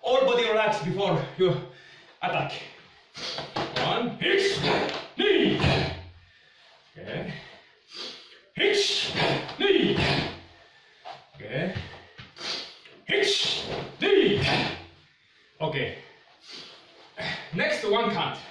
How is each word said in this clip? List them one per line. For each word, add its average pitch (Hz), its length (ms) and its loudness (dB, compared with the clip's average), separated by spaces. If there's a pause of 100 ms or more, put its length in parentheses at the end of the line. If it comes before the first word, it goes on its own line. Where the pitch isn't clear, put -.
All 254 180 4
body 240 260 4
relax 214 360 2
before 180 360 0 (200)
you 185 160 4 (640)
attack. - 320 -2 (1300)
One, 240 260 0 (100)
hits, - 420 2 (560)
knee. 359 420 4 (1400)
Okay. - 380 -8 (1200)
Hits, 403 580 2 (460)
knee. - 400 4 (1400)
Okay. 175 380 -4 (1300)
Hits, - 600 0 (340)
knee. - 480 6 (1120)
Okay. 135 360 -2 (1600)
Next 208 340 0
one 226 220 2
count. 160 260 -4 (140)